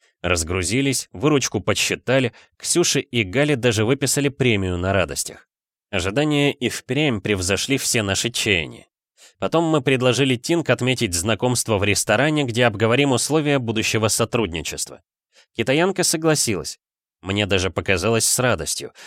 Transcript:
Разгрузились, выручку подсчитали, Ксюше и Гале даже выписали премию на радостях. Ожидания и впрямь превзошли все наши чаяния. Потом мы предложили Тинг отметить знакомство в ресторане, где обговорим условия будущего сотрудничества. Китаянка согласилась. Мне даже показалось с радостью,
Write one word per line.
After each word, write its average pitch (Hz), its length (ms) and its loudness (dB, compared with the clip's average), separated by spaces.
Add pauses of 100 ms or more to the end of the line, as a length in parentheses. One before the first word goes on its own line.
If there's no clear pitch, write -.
(220)
Разгрузились, 90 920 -2
выручку 123 480 0
подсчитали, 117 720 0 (240)
Ксюше - 420 0
и 120 240 -2
Гале 139 320 0
даже 113 300 2
выписали 139 440 0
премию 98 480 0
на 92 140 0
радостях. - 560 -2 (420)
Ожидания 139 640 0
и - 160 -4
впрямь 127 540 -2
превзошли 98 560 0
все - 260 0
наши 98 260 -2
чаяния. 85 580 -2 (520)
Потом 156 240 2
мы 156 180 2
предложили 127 540 2
Тинг 165 340 -2
отметить 123 440 0
знакомство 110 640 0
в 95 80 0
ресторане, 127 580 2
где 117 220 0
обговорим 113 480 2
условия 143 440 0
будущего 110 520 0
сотрудничества. 101 920 -4 (540)
Китаянка 165 480 0
согласилась. 151 760 0 (420)
Мне 98 240 -2
даже 92 240 2
показалось 98 560 0
с - 120 0
радостью, 104 540 -2 (160)